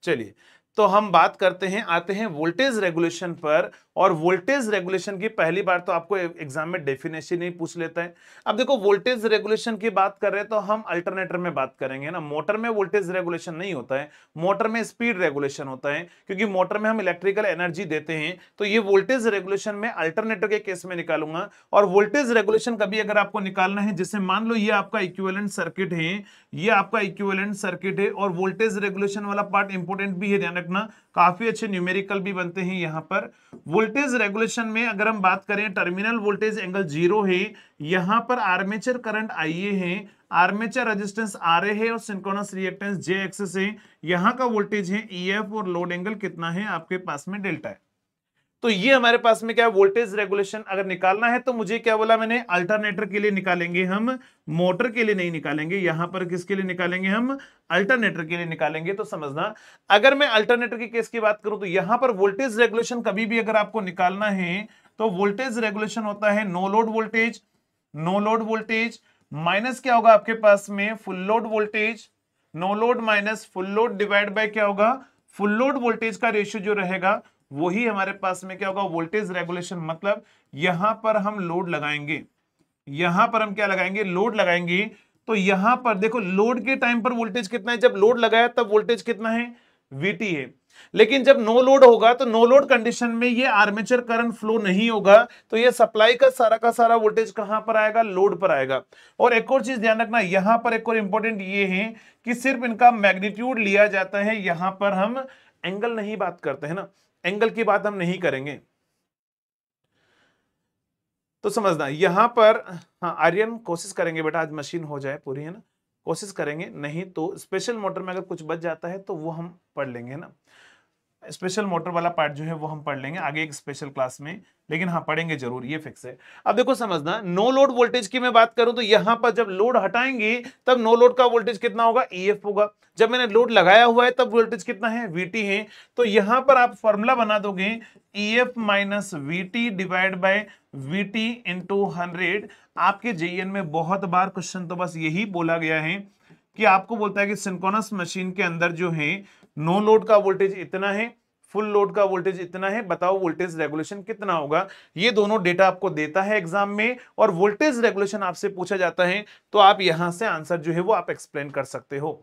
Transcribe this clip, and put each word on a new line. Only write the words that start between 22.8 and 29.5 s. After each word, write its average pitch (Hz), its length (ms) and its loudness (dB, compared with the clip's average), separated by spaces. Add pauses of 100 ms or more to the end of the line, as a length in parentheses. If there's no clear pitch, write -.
अगर 208 180 0
आपको 202 220 0
निकालना 190 420 -2
है, 208 140 -2
जैसे 185 240 -4
मान 190 280 0
लो 233 80 0
ये 214 160 0
आपका 202 280 -2
इक्विवेलेंट 190 500 -4
सर्किट 180 440 -6
है, 175 300 -4 (300)
ये 156 180 -2
आपका 202 280 2
इक्विवेलेंट 196 560 -4
सर्किट 180 440 -6
है, 202 100 2
और 202 220 -2
वोल्टेज 190 460 -2
रेगुलेशन 202 480 -4
वाला 202 160 -4
पार्ट 196 300 -2